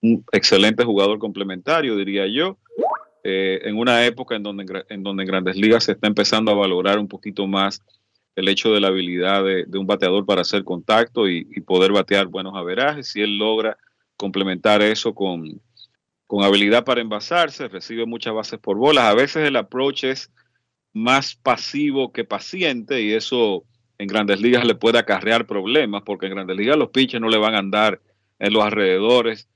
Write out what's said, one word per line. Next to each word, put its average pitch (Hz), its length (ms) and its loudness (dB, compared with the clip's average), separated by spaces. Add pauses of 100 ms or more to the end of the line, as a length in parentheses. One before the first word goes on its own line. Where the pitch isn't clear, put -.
Un 113 320 2
excelente 104 500 4
jugador 104 360 2
complementario, 104 760 -2
diría 98 320 -2
yo, 156 300 -4 (680)
eh, 95 400 -2
en 104 140 -4
una 120 280 2
época 120 300 -4
en 104 80 -8
donde 101 200 -10
en 95 40 -14
gra-, 95 220 -10
en 98 140 -12
donde 98 200 -6
en 92 40 -6
Grandes 95 280 -2
Ligas 110 300 4
se 104 80 0
está 107 140 -2
empezando 107 440 2
a 104 40 4
valorar 98 440 2
un 104 80 -6
poquito 101 400 -8
más 98 340 -2 (540)
el 92 140 -2
hecho 107 240 2
de 104 80 4
la 98 80 4
habilidad 95 560 0
de, 95 180 0
de 87 140 -8
un 95 100 -4
bateador 98 380 0
para 98 160 2
hacer 98 240 -2
contacto 110 640 0
y, 85 200 -4
y - 120 -12
poder 95 320 4
batear 98 340 2
buenos 95 300 -10
averajes. 131 500 -4
Si 104 140 -6
él 104 160 -2
logra 110 400 -2 (380)
complementar 98 680 0
eso 107 320 0
con, 87 480 -6 (640)
con 101 180 -2
habilidad 101 400 4
para 120 180 0
envasarse, 135 680 -2
recibe 113 400 -8
muchas 117 260 -8
bases 110 240 -8
por 101 180 -4
bolas. 135 280 4
A 107 100 6
veces 139 340 2
el 139 80 0
approach 131 500 -2
es 135 260 -6 (600)
más 127 440 0
pasivo 135 760 -2
que 117 120 -6
paciente 127 800 -4
y 104 100 0
eso 110 500 0 (360)
en 101 80 -8
Grandes 101 340 0
Ligas 120 240 4
le 113 80 4
puede 113 240 2
acarrear 110 480 0
problemas, 104 560 -2
porque 98 240 -8
en 95 80 -6
Grandes 95 240 -6
Ligas 117 200 2
los 135 120 0
pitchers 127 320 0
no 113 80 -2
le 113 80 4
van 107 160 2
a 107 60 2
andar 101 420 0 (380)
en 104 140 0
los 107 100 4
alrededores 107 920 2